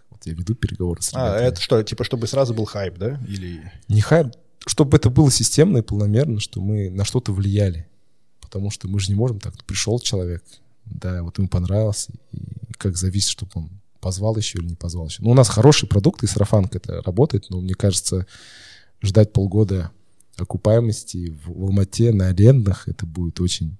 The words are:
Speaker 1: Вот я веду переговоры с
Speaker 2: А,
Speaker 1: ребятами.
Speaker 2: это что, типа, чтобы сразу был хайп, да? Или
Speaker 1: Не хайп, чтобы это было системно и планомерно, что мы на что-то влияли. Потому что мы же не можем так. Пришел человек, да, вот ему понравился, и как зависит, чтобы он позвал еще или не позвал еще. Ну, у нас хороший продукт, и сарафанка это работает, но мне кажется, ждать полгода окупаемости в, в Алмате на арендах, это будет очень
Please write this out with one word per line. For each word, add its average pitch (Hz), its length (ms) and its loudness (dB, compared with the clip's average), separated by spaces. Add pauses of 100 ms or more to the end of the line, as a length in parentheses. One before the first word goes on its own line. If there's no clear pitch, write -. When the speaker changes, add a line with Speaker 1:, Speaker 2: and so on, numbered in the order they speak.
(100)
Speaker 1:
Вот - 160 -20
я 82 60 -8
веду 87 220 -4
переговоры 87 480 -4
с - 100 -4
Speaker 2:
А, - 60 -6 (100)
Speaker 1:
ребятами. 107 200 0
Speaker 2:
это 104 120 -2
что, 113 220 2
типа, 107 220 -6
чтобы 113 220 -4
сразу 131 280 0
был 110 100 -2
хайп, 98 340 -8
да? 131 300 -6
Или 87 420 -10 (180)
Speaker 1:
Не 107 120 4
хайп, 156 280 2 (360)
чтобы - 320 2
это - 140 4
было 139 200 4
системно 147 480 2
и 110 40 2
планомерно, 104 580 0
что - 200 -8
мы 101 300 -2
на 98 140 -4
что-то 120 280 -4
влияли. 98 540 0 (540)
Потому 101 300 -8
что - 180 -10
мы 98 120 -2
же 95 100 -2
не 101 60 0
можем 113 240 0
так. 95 120 -10 (120)
Пришел 107 360 -2
человек, 90 420 -4 (440)
да, 90 360 -6
вот 85 160 -10
ему 95 100 0
понравился, 98 640 0 (200)
и - 60 -12 (400)
как 90 180 -2
зависит, 92 340 0
чтобы - 260 -8
он 82 140 -8 (300)
позвал 98 360 -2
еще 101 240 -4
или 85 80 -6
не 85 80 -8
позвал 85 320 -8
еще. - 160 -12
Ну, 113 60 4
у 120 40 6
нас 131 140 8
хороший 135 400 6
продукт, 104 340 2
и 113 60 2
сарафанка 98 500 0
это 85 240 -10
работает, 95 480 0
но 90 100 -6
мне 92 140 -4
кажется, 92 500 0 (800)
ждать 104 320 4
полгода 95 560 0 (460)
окупаемости 101 920 0 (140)
в, 87 80 -12
в 85 120 -8
Алмате 98 480 2
на 92 160 2
арендах, 101 600 4
это - 160 -8
будет 85 360 -6
очень 87 400 -4